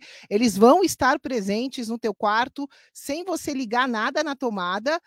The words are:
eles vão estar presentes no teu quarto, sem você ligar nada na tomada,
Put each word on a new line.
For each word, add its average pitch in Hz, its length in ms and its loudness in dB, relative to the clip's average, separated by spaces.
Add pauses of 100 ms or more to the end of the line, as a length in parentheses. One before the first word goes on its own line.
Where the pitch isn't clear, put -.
(300)
eles 208 280 2
vão 269 260 8
estar 285 380 2
presentes 226 640 -4
no 233 100 -6
teu 214 160 -4
quarto, 240 540 -2 (260)
sem 294 300 -8
você 330 300 -6
ligar 247 340 -2
nada 254 380 -2
na 277 100 -6
tomada, 214 720 -4